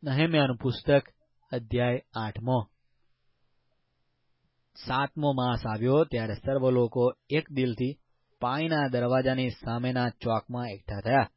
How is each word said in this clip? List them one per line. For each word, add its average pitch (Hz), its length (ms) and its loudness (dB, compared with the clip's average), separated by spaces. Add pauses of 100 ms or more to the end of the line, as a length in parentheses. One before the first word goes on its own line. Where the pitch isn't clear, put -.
નહેમ્યાનું 143 540 2
પુસ્તક, 139 460 2 (480)
અધ્યાય 123 500 -2 (140)
આઠમો. 113 520 -2 (2250)
સાતમો 139 460 0
માસ 123 320 0
આવ્યો 123 380 2
ત્યારે 113 300 -4
સર્વ 131 360 0
લોકો 123 440 2 (160)
એક 156 220 -2
દિલથી 131 480 -2 (420)
પાણીના 147 460 0
દરવાજાની 127 640 2
સામેના 123 600 -2
ચોકમાં 120 600 -4
એકઠા 101 320 -10
થયા. 117 360 2